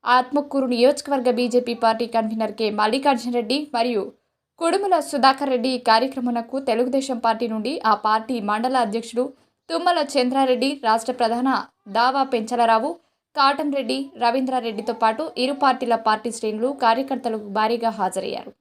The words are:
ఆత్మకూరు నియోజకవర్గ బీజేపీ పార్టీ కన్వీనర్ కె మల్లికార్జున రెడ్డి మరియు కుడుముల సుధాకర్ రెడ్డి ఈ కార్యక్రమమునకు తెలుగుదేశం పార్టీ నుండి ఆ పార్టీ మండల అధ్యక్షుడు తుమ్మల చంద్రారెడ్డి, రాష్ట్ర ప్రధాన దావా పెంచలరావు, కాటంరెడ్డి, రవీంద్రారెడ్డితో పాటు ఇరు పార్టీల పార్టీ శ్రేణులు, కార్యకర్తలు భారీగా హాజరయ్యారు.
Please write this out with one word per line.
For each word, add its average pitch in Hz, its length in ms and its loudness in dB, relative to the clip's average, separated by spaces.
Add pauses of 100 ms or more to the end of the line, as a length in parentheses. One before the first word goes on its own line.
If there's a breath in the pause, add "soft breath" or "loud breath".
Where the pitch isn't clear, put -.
(160)
ఆత్మకూరు 277 560 0
నియోజకవర్గ 254 640 2
బీజేపీ 240 340 0 (100)
పార్టీ 226 300 2
కన్వీనర్ 220 460 -2
కె 220 80 0 (120)
మల్లికార్జున 240 600 0
రెడ్డి 240 200 0 (160)
మరియు 233 280 0 (580)
కుడుముల 381 340 2 (140)
సుధాకర్ 269 460 2
రెడ్డి 247 220 -2
ఈ 247 120 -6
కార్యక్రమమునకు 240 680 0 (120)
తెలుగుదేశం 247 580 0
పార్టీ 226 260 0
నుండి 220 200 -4 (180)
ఆ - 20 6 (140)
పార్టీ 220 300 0 (140)
మండల 247 260 0 (100)
అధ్యక్షుడు 233 380 -4 (460 soft breath)
తుమ్మల 339 280 0 (160)
చంద్రారెడ్డి, 262 560 2 (160)
రాష్ట్ర 226 320 0
ప్రధాన 240 300 0 (480)
దావా 254 260 2 (100)
పెంచలరావు, 226 580 2 (480)
కాటంరెడ్డి, 277 600 2 (240)
రవీంద్రారెడ్డితో 233 800 0
పాటు 220 200 2 (200)
ఇరు 277 120 0 (100)
పార్టీల 262 300 2 (120)
పార్టీ 214 320 0
శ్రేణులు, 220 320 -2 (140)
కార్యకర్తలు 240 540 0 (200)
భారీగా 226 400 0
హాజరయ్యారు. 185 640 -4